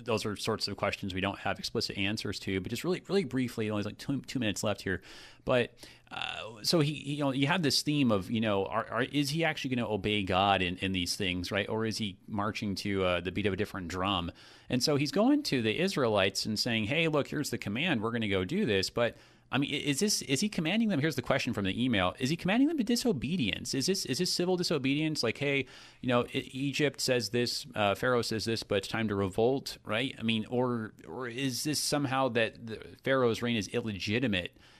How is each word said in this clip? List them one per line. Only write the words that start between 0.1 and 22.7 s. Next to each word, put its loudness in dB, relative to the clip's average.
are -4
sorts -2
of -6
questions -2
we -4
don't -2
have -4
explicit -4
answers -2
to, -2
but -6
just -6
really, -2
really 2
briefly, -2
only, 0
like, -8
two, -2
two -6
minutes 0
left 0
here. -2
But, 2
uh, -10
so 4
he, 2
he, -6
you 0
know, 2
you 2
have 2
this 4
theme 4
of, 2
you 2
know, 2
are, -4
are, 0
is 0
he 0
actually -2
gonna 0
obey 2
God 4
in, 0
in -2
these 0
things, -2
right? 0
Or -2
is -2
he -6
marching -2
to, 0
uh, 2
the -4
beat 0
of 2
a 0
different -4
drum? -2
And 0
so 2
he's 0
going 4
to 0
the 2
Israelites 2
and -2
saying, 0
"Hey, 0
look, 2
here's -2
the -2
command. 0
We're 0
gonna 0
go 2
do 0
this." 2
But, 0
I 0
mean, 0
i-, -2
is -2
this, 2
is 0
he 0
commanding 0
them? 2
Here's 0
the -2
question 0
from 0
the 0
email. 4
Is 0
he 0
commanding 4
them 0